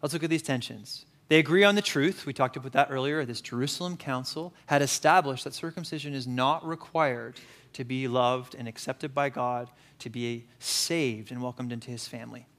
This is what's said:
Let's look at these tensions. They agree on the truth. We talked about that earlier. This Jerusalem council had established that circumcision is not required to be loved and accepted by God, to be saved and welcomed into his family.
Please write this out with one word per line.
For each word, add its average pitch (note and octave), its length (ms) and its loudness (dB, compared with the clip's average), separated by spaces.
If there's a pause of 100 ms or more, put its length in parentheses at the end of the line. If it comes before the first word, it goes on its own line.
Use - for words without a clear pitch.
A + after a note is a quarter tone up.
Let's D3 120 -2
look E3 100 -4
at E3 60 0
these D#3+ 140 2
tensions. A#2 640 -6 (220)
They D#3 120 10
agree E3 260 6
on G3+ 100 6
the G#3 60 2
truth. D#3+ 440 0
We C#3+ 60 -6
talked B2+ 240 0
about B2+ 160 -10
that C#3 180 6
earlier. C#3 360 -2
This A#2 160 -8
Jerusalem C#3+ 560 -4
council C#3 560 -6 (140)
had C#3+ 140 6
established C#3+ 640 4
that C3+ 100 -8
circumcision D#3+ 600 -8
is C3 120 -4
not C3 400 2
required C#3+ 680 0 (380)
to C#3 100 -8
be C3 240 -2
loved B2 480 2
and A#2+ 120 -8
accepted C3+ 460 -8
by C#3+ 160 2
God, B2 400 -4 (300)
to - 100 -10
be A#2+ 380 -6 (100)
saved B2 760 -2
and B2 100 -8
welcomed B2 320 -6
into A#2 180 -10
his A#2+ 160 -10
family. A#2+ 400 -14 (120)